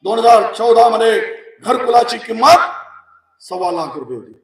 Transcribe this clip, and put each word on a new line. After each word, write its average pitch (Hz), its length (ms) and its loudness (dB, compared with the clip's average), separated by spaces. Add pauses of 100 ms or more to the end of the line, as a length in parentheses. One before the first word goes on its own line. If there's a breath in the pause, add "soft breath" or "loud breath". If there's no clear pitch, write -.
दोन 220 160 -4
हजार 226 340 4
चौदा 233 360 2
मध्ये 220 320 0 (400)
घरकुलाची 240 580 -2
किंमत 247 400 2 (840)
सव्वा 180 300 -8
लाख 156 260 -8
रुपये 127 200 -14
होती. 107 160 -20 (120)